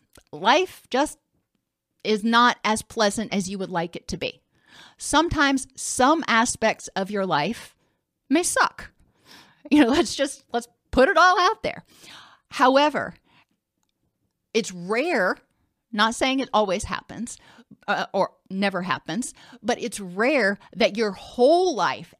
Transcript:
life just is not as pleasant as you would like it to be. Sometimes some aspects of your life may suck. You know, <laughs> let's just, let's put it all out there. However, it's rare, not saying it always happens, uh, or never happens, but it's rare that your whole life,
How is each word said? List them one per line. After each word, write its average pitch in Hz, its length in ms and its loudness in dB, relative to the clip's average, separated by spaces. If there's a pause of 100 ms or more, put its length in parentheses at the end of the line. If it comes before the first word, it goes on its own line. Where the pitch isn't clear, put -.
(320)
life 233 580 0
just 285 280 -2 (840)
is 208 200 0
not 233 400 4
as 214 180 -2
pleasant 214 520 -2
as 185 140 -2
you 196 100 -8
would 185 120 -8
like 175 260 -4
it - 120 -14
to 196 80 -8
be. - 260 -8 (560)
Sometimes 285 760 0
some 294 520 0
aspects - 640 0
of 190 220 -6
your 202 140 -2
life 165 500 -4 (540)
may 320 140 2
suck. - 480 -2 (800)
You 294 140 6
know, 226 40 4
<laughs> 269 80 2
let's 320 180 0
just, - 380 -6
let's 233 160 -4 (220)
put 262 180 6
it 381 80 0
all 359 240 6
out 403 220 0
there. - 220 -8 (680)
However, 262 640 2 (1400)
it's 208 200 -2
rare, 226 640 -2 (560)
not 220 220 0
saying 269 260 0
it 254 120 -6
always 190 320 0
happens, - 540 -10 (500)
uh, 185 240 -4
or 190 200 -2 (180)
never 190 320 -2
happens, 175 500 -6 (300)
but 226 180 -2
it's 214 200 -10
rare 202 580 0 (160)
that 196 220 0
your 214 160 -2
whole 320 640 2
life, 151 440 -4